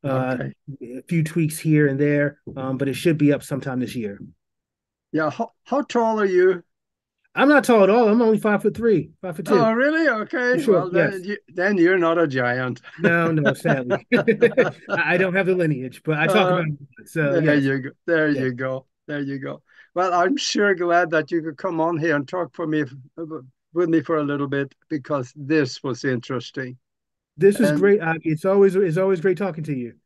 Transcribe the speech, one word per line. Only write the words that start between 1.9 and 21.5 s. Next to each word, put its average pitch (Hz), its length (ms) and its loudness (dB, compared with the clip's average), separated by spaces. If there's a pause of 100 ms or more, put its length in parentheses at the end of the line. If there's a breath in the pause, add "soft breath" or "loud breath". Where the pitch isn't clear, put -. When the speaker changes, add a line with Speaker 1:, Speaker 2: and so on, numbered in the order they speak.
Speaker 1:
there, 147 420 0 (160)
um, 135 200 -6
but 135 120 -2
it 131 60 -4
should 156 240 0
be 143 140 4
up 135 120 -2
sometime 127 340 -6
this 120 160 -6
year. 101 260 -8 (920)
Speaker 2:
Yeah, 156 180 -2
how, 220 220 -8 (100)
how 277 200 -2
tall 226 360 0
are 208 80 0
you? 185 380 2 (720)
Speaker 1:
I'm 269 120 4
not 294 140 6
tall 220 220 6
at 185 60 6
all. 226 180 4
I'm 214 120 4
only 220 180 4
five-foot-three, 208 760 0 (100)
five-foot-two. 175 320 -4
Speaker 2:
Oh, 220 200 4
really? 302 340 2
Okay. 247 460 -2
Speaker 1:
For 285 60 0
sure, 233 140 2
Speaker 2:
Well, 180 160 0
then 175 220 0
Speaker 1:
yes. 98 120 -10
Speaker 2:
you, 202 140 -8 (160)
then 196 240 -2
you're 180 200 4
not 170 200 2
a 165 80 2
giant. 127 540 -2 (180 loud breath)
Speaker 1:
No, 170 320 2
no, 156 240 2
sadly. 143 560 -2
<laughs> - 20 0
I, 233 600 2 (180)
I 170 280 0
don't 185 180 0
have 190 100 0
the 185 80 2
lineage, 147 500 -2
but 156 140 -2
I 156 80 2
talk 190 100 2 (140)
Speaker 2:
Uh, 180 60 2
Speaker 1:
about 170 100 -2
it. - 420 -12
So, 151 320 0
Speaker 2:
there 151 140 4
Speaker 1:
yes. 143 80 4
Speaker 2:
you 135 160 0
go. 131 120 -10 (160)
There 160 220 2
Speaker 1:
Yeah. 139 140 0
Speaker 2:
you 131 100 -2
go. 131 340 -8 (200)
There 147 140 -8
you 139 180 -8
go. 139 240 -12 (320 soft breath)
Well, 180 180 0
I'm 180 240 2
sure 202 380 0
glad 175 360 0
that 156 200 -2
you 165 120 -2
could 156 140 -10